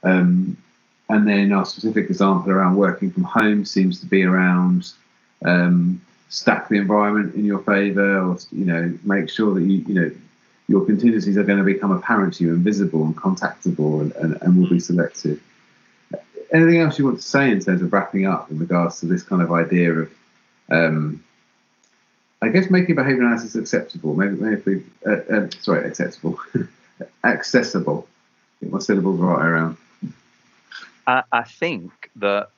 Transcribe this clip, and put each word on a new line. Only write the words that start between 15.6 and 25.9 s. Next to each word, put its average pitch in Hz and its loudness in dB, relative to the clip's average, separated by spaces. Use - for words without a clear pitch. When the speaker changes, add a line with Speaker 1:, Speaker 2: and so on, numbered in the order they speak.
Speaker 1:
Anything 165 6
else 156 0
you 139 2
want 123 0
to - -14
say 139 2
in 104 2
terms 92 0
of 87 -2
wrapping 98 0
up 87 -4
in 78 -6
regards 85 -2
to 85 -10
this 90 -2
kind 92 -2
of 85 0
idea 85 2
of, 80 -4
um, 78 0
I 113 -2
guess, 185 2
making 180 2
behaviour 135 0
analysis 117 0
acceptable? - -4
Maybe, 98 0
maybe 104 -2
if - -6
we, 95 -2
uh, 104 0
uh, 101 0
sorry, - -2
acceptable, - -6